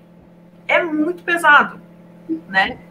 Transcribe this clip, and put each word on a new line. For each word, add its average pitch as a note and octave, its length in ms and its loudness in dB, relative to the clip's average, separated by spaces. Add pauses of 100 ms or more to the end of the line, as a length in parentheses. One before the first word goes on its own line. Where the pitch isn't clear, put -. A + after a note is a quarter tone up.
(680)
é E4 140 2
muito D#4+ 400 -4
pesado, D#4 580 2 (680)
né? G3 320 -2 (120)